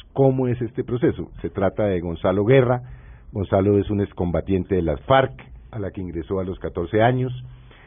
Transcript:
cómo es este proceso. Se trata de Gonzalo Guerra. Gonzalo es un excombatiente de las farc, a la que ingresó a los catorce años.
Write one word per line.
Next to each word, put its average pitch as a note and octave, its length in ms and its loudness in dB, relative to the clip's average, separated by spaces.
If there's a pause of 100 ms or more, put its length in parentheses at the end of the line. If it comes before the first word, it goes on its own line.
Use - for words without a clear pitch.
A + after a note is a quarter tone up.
(120)
cómo C3 380 2
es B2 120 -4
este A#2 220 -6
proceso. A#2+ 480 -2 (100)
Se F2+ 80 -6
trata F#2+ 360 0
de F#2+ 160 0
Gonzalo F#2 420 0
Guerra. B2 380 4 (500)
Gonzalo G2+ 460 2
es G2+ 120 0
un G2+ 120 0
excombatiente F2+ 760 -2
de F#2 60 2
las D#2 240 -2
farc, C3 420 2 (240)
a B2 60 -12
la G2 140 -6
que G2 100 -10
ingresó F2 380 -6
a F#2+ 40 -2
los F#2 140 -6
catorce F2 420 -2
años. B2+ 320 2 (560)